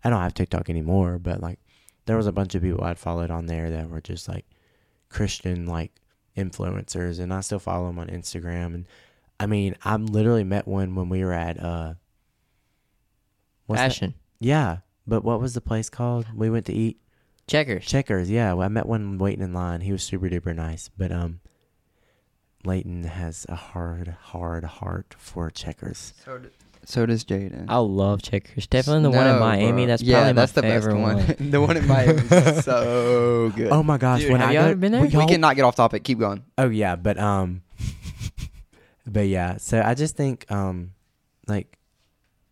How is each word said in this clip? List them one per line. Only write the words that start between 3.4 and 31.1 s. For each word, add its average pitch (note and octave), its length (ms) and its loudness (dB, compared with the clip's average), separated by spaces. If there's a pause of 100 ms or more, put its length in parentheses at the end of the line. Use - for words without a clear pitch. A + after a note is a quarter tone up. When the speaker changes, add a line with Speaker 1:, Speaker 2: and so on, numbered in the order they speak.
Speaker 1:
there E2 240 -4
that D#2+ 180 -6
were D#2+ 120 -10
just, E2+ 280 -12
like, F2 160 -10 (640)
Christian, F2+ 560 -4
like, E2+ 260 -6 (460)
influencers. F#2 840 -6
And F2+ 140 -6
I F#2+ 80 -4
still G2 180 -6
follow F2+ 300 -4
'em F2 100 -8
on E2+ 80 -10
Instagram. F2 680 -8
And, F2 120 -12 (520)
I G2+ 80 -4
mean, G2+ 360 0
I G#2 140 0
literally G#2+ 460 2
met G2 240 -2
one G2 280 -2
when F#2 140 -4
we F#2 140 -2
were F2+ 100 -2
at, E2+ 280 -4
uh, E2+ 340 -6 (1700)
what's A2 160 0
that? C3 60 4
Speaker 2:
Passion. G2+ 260 -2 (260)
Speaker 1:
Yeah. B2 380 0 (280)
But A2+ 180 0
what A2+ 180 0
was B2 120 -4
the A#2+ 80 -6
place A2 280 -4
called? A#2+ 440 -4
We A2 160 0
went A2+ 180 0
to - 60 -4
eat A2+ 260 -2 (460)
Speaker 2:
Checkers. C3+ 400 -2
Speaker 1:
Checkers, F#2+ 460 0
yeah. A2 220 2
Well, F2+ 120 0
I G2 40 -2
met G#2+ 180 -2
one G#2 300 -4
waiting G2 260 -2
in F2+ 100 -6
line. F2 280 -4
He G2 100 -4
was F#2+ 100 -4
super F#2 280 -4
duper E2+ 260 -4
nice. E2 420 -8
But, F#2 140 -4
um, E2+ 300 -6 (1200)
Leighton F2+ 400 -4
has E2+ 460 -8
a F2 60 -8
hard, E2+ 520 -10
hard E2+ 560 -10
heart F2+ 540 -8
for - 320 -8
Checkers. - 640 -12 (100)
Speaker 3:
So C3 140 -14
d-, B2 100 -20 (380)
so A#2+ 200 0
does A2+ 200 0
Jaden. F#2+ 420 -6
Speaker 2:
I A#2 120 0
love G2 420 2
Checkers. - 460 -6
Definitely C#3+ 360 2
the C#3 80 6
one C3 160 6
in C3+ 60 6
Speaker 3:
No, B2+ 80 6
Speaker 2:
Miami. A2+ 400 4
Speaker 3:
bro. B2 60 2
Speaker 2:
That's A#2+ 160 2
Speaker 3:
Yeah, B2 100 6
Speaker 2:
probably B2 200 6
my A#2+ 80 6
Speaker 3:
that's C3 120 4
the D3 80 4
best A2+ 100 2 (160)
Speaker 2:
favorite G#2+ 140 2
Speaker 3:
one. G#2+ 160 2